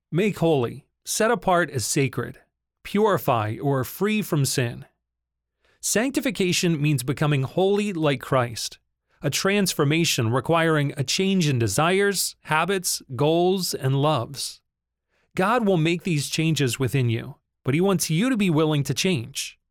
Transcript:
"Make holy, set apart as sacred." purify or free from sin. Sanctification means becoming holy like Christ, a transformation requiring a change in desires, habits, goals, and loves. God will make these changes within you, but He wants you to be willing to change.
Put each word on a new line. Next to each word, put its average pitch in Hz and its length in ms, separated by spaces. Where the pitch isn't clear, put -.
"Make 190 280
holy, 135 460
set 220 240
apart 180 400
as 120 160
sacred." - 520
purify 139 760
or 139 240
free 214 380
from 147 220
sin. 127 420
Sanctification 196 1000
means 147 220
becoming 147 420
holy 202 480
like 156 280
Christ, 120 580
a 143 80
transformation 165 1000
requiring 156 680
a 139 80
change 190 420
in 135 120
desires, 175 840
habits, 170 640
goals, 170 580
and 135 300
loves. 143 580
God 220 300
will 196 100
make 165 260
these 151 260
changes 151 500
within 131 300
you, 123 280
but 131 100
He 160 60
wants 190 300
you 175 200
to 262 60
be 196 140
willing 156 340
to 139 100
change. - 640